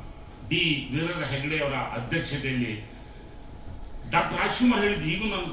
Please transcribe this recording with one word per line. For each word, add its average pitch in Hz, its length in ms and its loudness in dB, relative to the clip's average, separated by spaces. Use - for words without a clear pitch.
ಡಿ 147 420 2
ವೀರೇಂದ್ರ 160 340 0
ಹೆಗ್ಗಡೆ 147 380 0
ಅವರ 139 100 2
ಅಧ್ಯಕ್ಷತೆಯಲ್ಲಿ 123 1160 0
ಡಾಕ್ಟರ್ 131 280 2
ರಾಜ್ಕುಮಾರ್ 208 440 6
ಹೇಳಿದ್ದು 160 220 4
ಈಗೂ 190 200 0
ನನ್ನ 185 280 -2